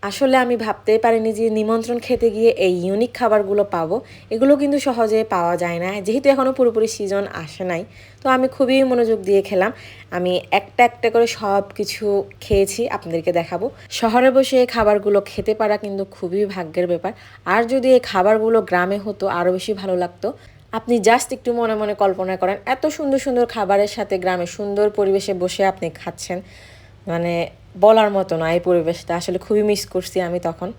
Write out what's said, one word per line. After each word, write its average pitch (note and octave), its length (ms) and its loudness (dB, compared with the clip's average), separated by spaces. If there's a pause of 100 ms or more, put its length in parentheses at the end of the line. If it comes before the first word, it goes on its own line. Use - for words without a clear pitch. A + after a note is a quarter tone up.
আসলে C4 340 0
আমি B3 200 2
ভাবতেই A3 420 0
পারিনি A3+ 340 2
যে A3 180 0
নিমন্ত্রণ A3+ 480 -2
খেতে A#3 320 0
গিয়ে A3 200 4
এই F3+ 240 2 (100)
ইউনিক G#3 300 -2
খাবারগুলো G#3 500 2
পাবো। E3+ 320 -4 (340)
এগুলো C4 260 4
কিন্তু C#4+ 240 0
সহজে A3+ 440 0
পাওয়া F3 320 0
যায় E3+ 220 -4
না, F#3+ 220 -6
যেহেতু A3+ 280 0
এখনও C4 240 4
পুরোপুরি A3+ 360 0
সিজন G3+ 360 -4 (180)
আসে E3 220 -12
নাই। F3 180 -4 (400)
তো - 60 -2
আমি C4 200 2
খুবই C4 360 2
মনোযোগ A#3+ 380 0
দিয়ে G3 200 2
খেলাম। G3 300 0 (380)
আমি F3+ 300 -2 (100)
একটা - 340 2
একটা A#3 260 0
করে A#3 160 4
সব G3+ 360 -2 (140)
কিছু G3+ 480 -4 (160)
খেয়েছি, G3 480 0
আপনাদেরকে E3+ 440 -4
দেখাবো। E3+ 380 -2 (200)
শহরে B3 400 2
বসে C4 300 2
এই B3 60 4
খাবারগুলো G#3 520 2 (120)
খেতে G#3+ 240 -4
পারা G#3+ 220 0
কিন্তু G3 280 -6
খুবই G3 400 -4
ভাগ্যের F3+ 420 -4
ব্যাপার। F3 260 -4 (320)
আর G3 180 2 (100)
যদি C4 240 2
এই A#3+ 40 6
খাবারগুলো A3 580 2 (120)
গ্রামে F#3 280 0
হতো, G3+ 260 -8 (140)
আরও F3 140 2
বেশি F#3 200 -4
ভালো F#3+ 240 -4
লাগতো। F3+ 320 -4 (440)
আপনি A3+ 220 -2 (140)
just A#3+ 280 4
একটু - 160 -6
মনে A#3 220 0
মনে G#3+ 200 -2
কল্পনা F#3+ 420 0
করেন, F#3+ 200 -2 (100)
এত C4 200 -2
সুন্দর C#4+ 320 -2
সুন্দর B3 280 0
খাবারের G3+ 500 0
সাথে G3+ 220 -4
গ্রামে F3+ 280 -2
সুন্দর G3+ 520 -2
পরিবেশে G3 360 0
বসে F3+ 280 -2 (100)
আপনি F#3+ 140 -8 (140)
খাচ্ছেন, - 380 -10 (680)
মানে E3+ 280 -2 (460)
বলার G#3+ 300 6
মতো F#3+ 260 -2
না D#3+ 160 -2
এই F3 80 2
পরিবেশটা। E3+ 560 0
আসলে F3+ 220 -4
খুবই G#3 240 0
মিস G#3 200 0 (120)
করছি F#3 260 -4
আমি F3 280 -4
তখন। F3+ 300 -8